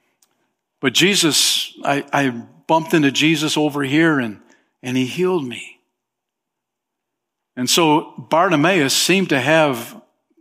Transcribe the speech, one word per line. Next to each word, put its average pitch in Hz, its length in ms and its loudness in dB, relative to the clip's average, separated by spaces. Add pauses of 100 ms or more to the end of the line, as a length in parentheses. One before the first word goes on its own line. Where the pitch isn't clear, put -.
(800)
but 131 140 0
Jesus, - 800 0 (100)
I, 143 280 -2
I 139 180 0
bumped 160 640 -4
into 147 160 4
Jesus 151 460 0
over 147 260 -2
here 147 380 2
and, 110 200 -8 (400)
and 127 160 -6
he 131 100 0
healed 170 380 -2
me. - 360 -14 (1800)
And 123 120 -4
so 156 480 2
Bartimaeus 160 800 2
seemed 180 340 0
to 143 100 0
have 135 600 0 (400)